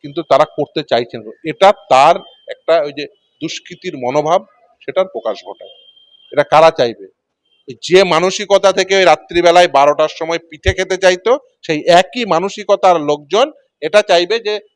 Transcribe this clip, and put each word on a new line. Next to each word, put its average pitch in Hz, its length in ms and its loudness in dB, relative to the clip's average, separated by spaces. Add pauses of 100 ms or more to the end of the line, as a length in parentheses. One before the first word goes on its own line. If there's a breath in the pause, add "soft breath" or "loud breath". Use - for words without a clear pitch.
কিন্তু 147 180 -10
তারা 151 220 2
করতে - 380 -8
চাইছেন, 120 380 -4 (240)
এটা 160 240 2 (220)
তার 143 260 4 (320)
একটা - 320 -4
ওই 147 120 -6
যে 143 120 -10 (360)
দুষ্কৃতির 160 560 -14
মনোভাব, 147 440 -2 (400)
সেটার - 260 -4
প্রকাশ - 380 -8
ঘটায়। - 300 -20 (580)
এটা 143 120 -2
কারা 160 260 4
চাইবে? 117 360 -4 (600)
ওই 127 140 -16
যে 180 220 2
মানসিকতা 190 680 0
থেকে 190 240 -2
ওই 190 80 2
রাত্রিবেলায় 170 640 2
বারোটার 147 500 2
সময় 165 200 -6
পিঠে 165 360 -8
খেতে 185 220 -4
চাইতো, 185 420 0 (240)
সেই 151 240 -6
একই 185 380 2
মানসিকতার 190 760 0
লোকজন 147 460 -2 (340)
এটা 160 220 2
চাইবে 175 360 0
যে 214 160 -6 (220)